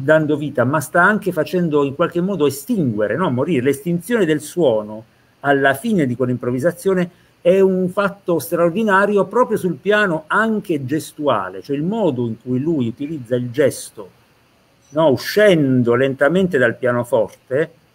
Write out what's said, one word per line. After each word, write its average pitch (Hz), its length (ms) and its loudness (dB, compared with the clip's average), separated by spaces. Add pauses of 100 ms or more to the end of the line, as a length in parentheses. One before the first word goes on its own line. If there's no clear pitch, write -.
dando 151 360 2
vita, 135 260 -2
ma 143 160 0
sta 175 220 0
anche 196 300 2
facendo 156 520 0
in 135 120 -4
qualche 170 260 -2
modo 180 240 -2
estinguere, 127 680 -2
no? 170 140 -2
Morire. 131 340 0
L'estinzione 175 600 -2
del 156 160 0
suono 110 640 -2 (360)
alla 139 340 2
fine 196 300 0
di 123 100 -2
quell'improvvisazione 131 960 -2 (300)
è 190 220 2
un 185 280 2
fatto 180 500 -2
straordinario 190 840 2
proprio 220 320 0
sul 175 180 -2
piano 190 520 0
anche 208 580 -2
gestuale, 117 760 -2
cioè 143 160 -6
il 147 60 -4
modo 170 420 -2
in 113 160 -6
cui 127 180 -4
lui 147 280 -2
utilizza 127 480 -6
il 123 160 -4
gesto, 113 580 -2 (800)
no? 156 200 2
Uscendo 135 840 4
lentamente 143 600 2
dal 120 180 2
pianoforte, 120 960 -2 (240)